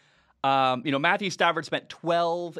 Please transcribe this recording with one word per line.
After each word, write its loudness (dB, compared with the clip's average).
Um, 2
you -2
know, 0
Matthew 0
Stafford 0
spent -8
twelve -4